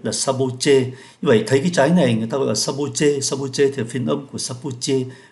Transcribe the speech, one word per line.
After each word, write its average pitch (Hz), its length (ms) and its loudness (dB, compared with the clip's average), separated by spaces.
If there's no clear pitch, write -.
là 110 100 -4
saboche. 131 680 2
Như - 480 -6
vậy 110 180 6
thấy 135 120 2
cái 175 160 -2
trái 143 160 4
này 147 240 4
người 110 120 -2
ta 127 120 -4
gọi 135 80 0
là 110 80 0
saboche, 143 680 0
saboche 139 480 0
thì 135 80 -6
là 120 120 -2
phiên 127 180 -4
âm 143 200 -4
của 117 120 -12
sapoche. 127 560 -6